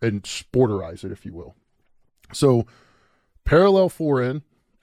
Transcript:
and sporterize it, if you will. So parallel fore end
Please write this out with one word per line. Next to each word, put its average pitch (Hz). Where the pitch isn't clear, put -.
and 104
sporterize 98
it, 92
if -
you 92
will. 85
So 127
parallel 190
fore 143
end 131